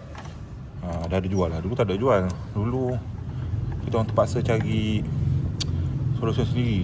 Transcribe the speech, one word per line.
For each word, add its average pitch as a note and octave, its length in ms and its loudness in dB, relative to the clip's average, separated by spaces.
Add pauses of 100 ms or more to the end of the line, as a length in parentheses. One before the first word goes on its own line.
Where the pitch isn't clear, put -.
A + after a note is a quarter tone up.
(840)
Ha, E2 240 -2
dah F2+ 80 2
ada F#2 80 2
jual F#2 240 2
lah. D#2+ 140 -2
Dulu G2 100 -2
tak A#2+ 160 2
ada F#2 80 0
jual. G#2 320 4 (240)
Dulu B2 400 0 (920)
kita - 100 -2
orang A2 160 2
terpaksa A2+ 320 2
cari G#2+ 560 2 (1200)
solusi A2 240 2
sendiri A#2 380 2